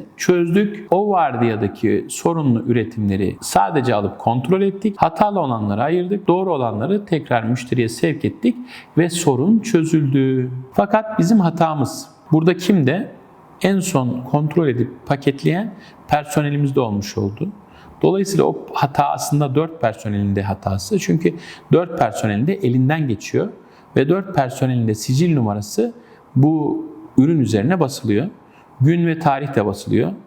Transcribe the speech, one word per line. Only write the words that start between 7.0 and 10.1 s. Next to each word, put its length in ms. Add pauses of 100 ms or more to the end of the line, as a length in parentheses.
tekrar 380
müşteriye 460
sevk 360
ettik 300 (420)
ve 120
sorun 500
çözüldü. 920 (220)